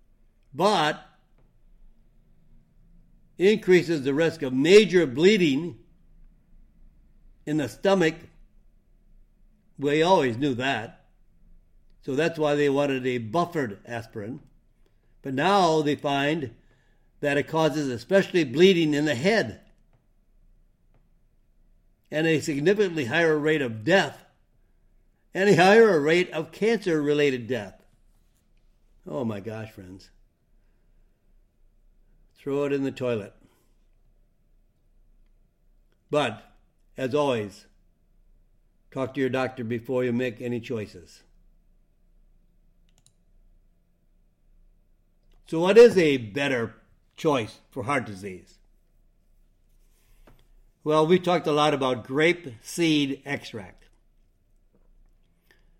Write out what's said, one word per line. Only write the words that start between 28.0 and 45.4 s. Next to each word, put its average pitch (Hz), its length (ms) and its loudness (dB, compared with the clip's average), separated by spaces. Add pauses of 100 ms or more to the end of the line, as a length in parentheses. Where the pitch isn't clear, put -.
Oh 147 180 -8
my 107 160 -6
gosh, 110 300 -12
friends. 95 400 -20 (2250)
Throw 143 280 -4
it 139 80 -4
in 139 120 -2
the 131 80 -4
toilet. 120 420 -6 (2750)
But, 131 320 -2 (540)
as 131 180 -4
always, 123 520 -4 (1200)
talk 131 240 -8
to 143 60 -6
your 131 80 0
doctor 127 360 -6
before 120 400 -4
you 123 80 -2
make 123 280 -4
any 120 200 -6
choices. 104 600 -12 (4000)